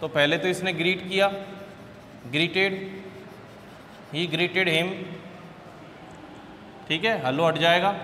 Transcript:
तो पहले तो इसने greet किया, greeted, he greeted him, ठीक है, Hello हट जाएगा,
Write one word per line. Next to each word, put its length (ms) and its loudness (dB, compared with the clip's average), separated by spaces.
तो 80 -2
पहले 280 4
तो 100 0
इसने 260 0
greet 360 0
किया, 220 6
greeted, 500 2
he 220 0
greeted 380 4
him, 200 2
ठीक 180 0
है, 200 4
Hello 220 4
हट 120 4
जाएगा, 440 6